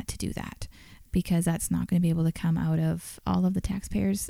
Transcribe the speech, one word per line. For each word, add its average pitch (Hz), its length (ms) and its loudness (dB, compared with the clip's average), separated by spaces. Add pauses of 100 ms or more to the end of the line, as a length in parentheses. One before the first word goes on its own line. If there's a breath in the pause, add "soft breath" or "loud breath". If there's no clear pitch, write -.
to - 100 -8
do - 160 -4
that, - 340 -8 (460 soft breath)
because 175 320 2
that's 165 260 0
not 175 160 0
gonna 175 140 2
be 170 80 4
able 165 160 2
to 165 80 2
come 165 240 0
out 160 220 2
of 160 460 -2
all 185 200 2
of 185 80 2
the 208 80 -2
taxpayers', 196 680 -2